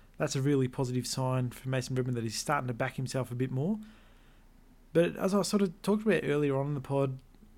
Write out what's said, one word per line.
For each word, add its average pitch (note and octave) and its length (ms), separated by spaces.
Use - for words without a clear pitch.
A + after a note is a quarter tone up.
that's D3 180
a C3+ 60
really C3+ 260
positive B2 380
sign B2+ 460
for - 180
Mason C3 260
Redmond B2+ 220
that A2+ 60
he's A2 140
starting C#3+ 320
to B2 40
back C3 220
himself B2+ 360
a A#2+ 40
bit B2+ 160
more. D#3 260
But E3 240
as G3 180
I G3 80
sort G3 180
of F#3 220
talked G#3+ 240
about F#3 160
earlier C#3+ 340
on C#3 100
in D3 60
the C#3 80
pod, C#3 380